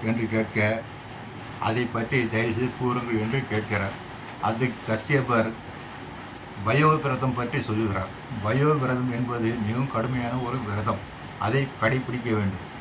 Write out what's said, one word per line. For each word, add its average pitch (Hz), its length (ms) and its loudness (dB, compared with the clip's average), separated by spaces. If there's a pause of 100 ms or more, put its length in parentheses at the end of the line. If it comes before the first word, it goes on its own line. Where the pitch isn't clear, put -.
என்று 113 240 0
கேட்க, 110 540 2 (760)
"அதை 113 240 2
பற்றி 117 440 0
தயவுசெய்து 113 500 2
கூறுங்கள்" 120 420 0
என்று 117 300 0
கேட்கிறார். 101 420 0 (500)
அது 113 300 2 (160)
கஷ்யபர் 117 640 2 (1160)
பயோவிரதம் 139 680 4
பற்றி 120 280 -2
சொல்லுகிறார். 107 440 0 (380)
பயோவிரதம் 127 680 4
என்பது 120 440 0 (120)
மிகவும் 123 240 0
கடுமையான 123 440 0
ஒரு 123 260 -2
விரதம். 104 380 0 (400)
அதை 127 280 2 (140)
கடைபிடிக்க 123 440 0
வேண்டும். 104 560 0